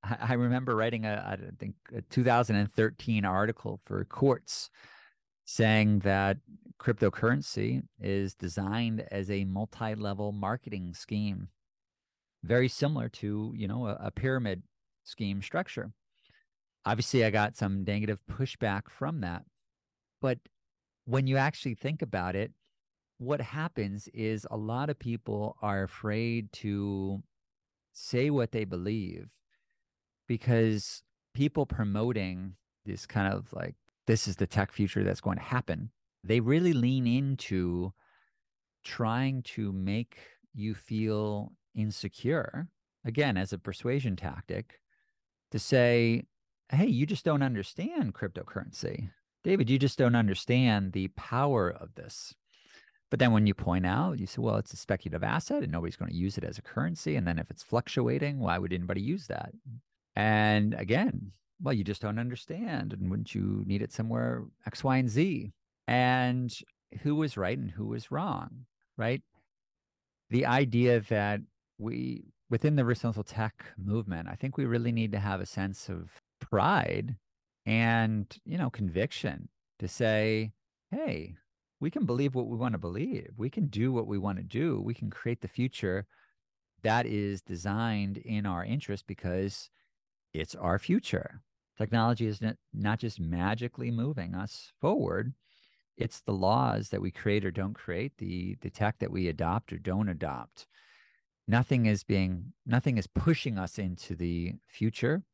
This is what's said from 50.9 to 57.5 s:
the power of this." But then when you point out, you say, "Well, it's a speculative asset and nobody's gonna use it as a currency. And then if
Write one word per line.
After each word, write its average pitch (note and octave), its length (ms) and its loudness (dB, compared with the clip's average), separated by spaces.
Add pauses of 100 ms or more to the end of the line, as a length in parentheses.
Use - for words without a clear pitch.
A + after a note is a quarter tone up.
the F#2+ 160 -2
power A#2+ 600 2
of - 240 -12
this." - 400 -14 (760)
But A#2 80 0
then B2 140 8
when G#2+ 140 8
you G2+ 60 6
point F2+ 320 2
out, C3+ 340 2
you F#2+ 80 -4
say, - 140 -8
"Well, A2 160 2
it's G#2+ 160 -2
a - 40 -12
speculative E2+ 460 -2
asset E3 400 0
and - 80 -4
nobody's E2+ 260 -4
gonna E2+ 180 -6
use F#2 240 -2
it - 60 -4
as - 120 -6
a - 60 -14
currency. D#3+ 540 -2
And - 100 0
then E3+ 120 0
if - 120 -6